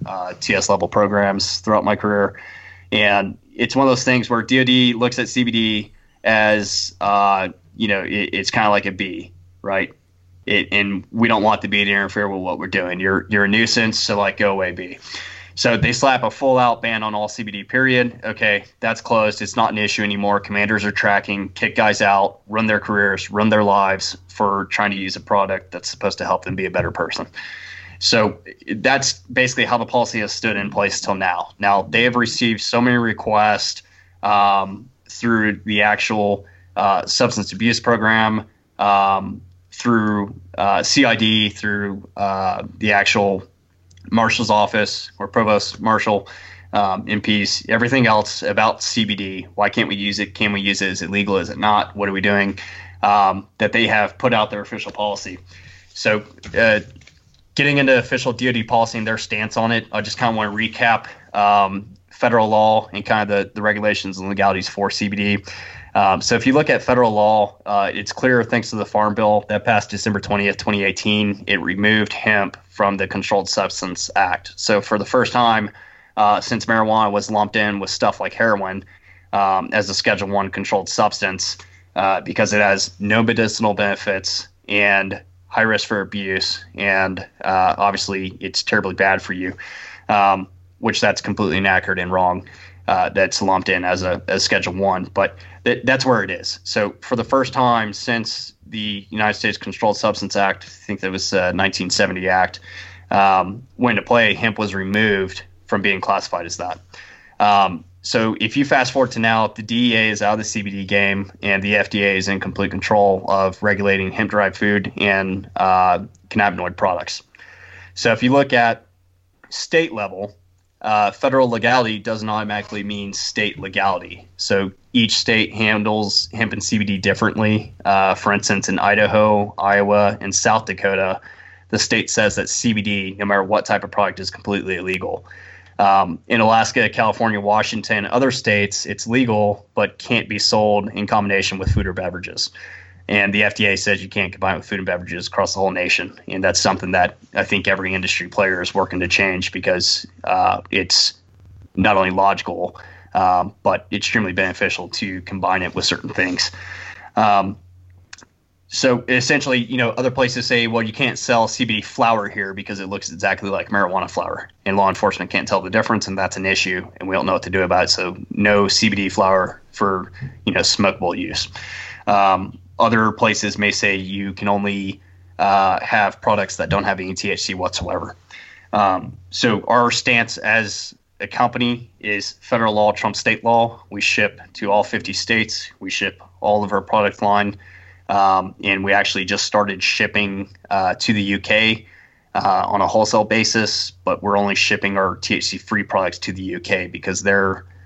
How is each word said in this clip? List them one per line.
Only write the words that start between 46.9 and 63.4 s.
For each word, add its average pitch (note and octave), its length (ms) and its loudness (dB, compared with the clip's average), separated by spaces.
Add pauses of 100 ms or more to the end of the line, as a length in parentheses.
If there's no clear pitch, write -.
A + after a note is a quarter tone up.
M G#2 140 -2
Ps, G#2 480 -2
everything A#2+ 360 2
else G#2+ 380 2
about A2 400 0
C A2 220 -2
B G2+ 100 -2
D. F#2+ 400 -8
Why G#2 140 0
can't G#2+ 180 0
we G2 80 -4
use G2+ 240 -4
it? F#2+ 160 -6
Can G#2 160 0
we G2 100 -2
use G2 200 -2
it? F#2+ 80 0
Is F#2+ 120 -6
it E2+ 80 -6
legal? G2 280 0
Is E2+ 120 -2
it - 80 -10
not? G#2 380 0
What G2+ 140 -2
are - 20 -2
we F#2+ 100 -4
doing? G2 380 2 (420)
Um, G2 460 4 (100)
that G#2 140 2
they A#2 160 2
have G#2 300 0
put B2 160 0
out G#2+ 180 0
their G#2 100 -8
official G2+ 300 -10
policy. G2+ 480 -6 (500)
So, G#2+ 340 0 (320)
uh, G#2+ 260 4 (720)
getting C#3+ 220 2
into C3 200 6
official B2 340 -2
D B2 180 -2
O - 20 2
D A#2 120 -2
policy A#2 340 0
and A2 100 -4
their A2 100 -2
stance G#2+ 400 -6
on A2+ 140 2
it, A2+ 200 0
I G#2+ 100 -2
just - 180 -8
kinda A#2 180 0
wanna G#2+ 140 -2
recap, A2 560 0 (260)
um, G2+ 540 2 (240)
federal A#2 360 2
law A2 460 4
and G2+ 120 -8
kinda G#2+ 200 0
the, G2+ 300 -2